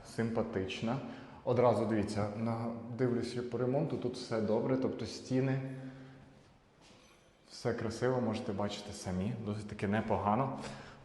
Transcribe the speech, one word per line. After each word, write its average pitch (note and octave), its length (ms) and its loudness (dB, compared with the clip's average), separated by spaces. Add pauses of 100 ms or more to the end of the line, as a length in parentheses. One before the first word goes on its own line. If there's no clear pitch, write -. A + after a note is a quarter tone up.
(160)
симпатична. A2+ 840 0 (460)
Одразу A#2 420 6
дивіться, G#2 520 2
на-, A#2 340 -2 (260)
дивлюся B2 440 2
по - 160 -4
ремонту, C3 400 2
тут B2 180 -2
все A2+ 260 -2
добре, B2 360 4
тобто A2+ 280 0
стіни, C3 560 0 (1900)
все - 220 -2
красиво, B2 480 0
можете G#2+ 320 0
бачити G2+ 400 -4
самі, F#2+ 400 -2 (120)
досить G#2+ 220 -4
таки G#2+ 200 -4
непогано. G#2+ 720 2 (460)